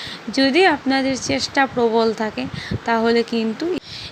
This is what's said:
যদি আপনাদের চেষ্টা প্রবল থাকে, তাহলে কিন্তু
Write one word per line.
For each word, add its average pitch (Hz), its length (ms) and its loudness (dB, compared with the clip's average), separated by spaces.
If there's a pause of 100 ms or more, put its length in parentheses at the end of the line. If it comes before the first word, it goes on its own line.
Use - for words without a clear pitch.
(360)
যদি 269 300 4
আপনাদের 269 480 2 (140)
চেষ্টা 277 380 0
প্রবল 233 480 2
থাকে, 220 300 -4 (400)
তাহলে 233 380 2
কিন্তু 226 440 -2 (460)